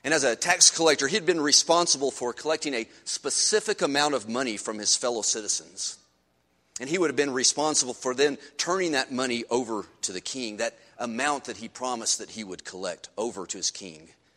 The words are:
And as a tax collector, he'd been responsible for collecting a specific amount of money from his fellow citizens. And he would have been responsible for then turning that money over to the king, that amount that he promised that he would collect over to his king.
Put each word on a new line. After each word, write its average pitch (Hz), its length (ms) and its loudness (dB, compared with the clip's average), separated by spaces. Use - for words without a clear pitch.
And 143 80 2
as 143 120 4
a 117 100 4
tax 175 360 6
collector, 143 360 4
he'd 170 200 0
been 170 140 2
responsible 147 680 4
for 120 220 -4
collecting 151 420 -2
a 113 140 -4
specific - 800 0
amount 143 320 2
of 110 140 -4
money 120 280 -2
from 107 220 -6
his 101 180 2
fellow 120 260 -2
citizens. 95 760 -4
And 135 80 -8
he 185 80 0
would 160 120 2
have 127 60 -4
been 143 160 2
responsible 139 640 0
for 127 180 -4
then 139 260 2
turning 180 340 0
that 135 220 0
money 123 360 -2
over 113 380 -2
to - 100 -4
the 92 100 -8
king, 117 360 -8
that 113 200 -4
amount 123 460 -2
that 104 140 -10
he 113 100 -14
promised 123 500 -4
that 107 120 -12
he 110 120 -12
would 92 220 -10
collect 90 520 -8
over 101 300 -4
to - 100 -10
his - 140 -4
king. 82 380 -16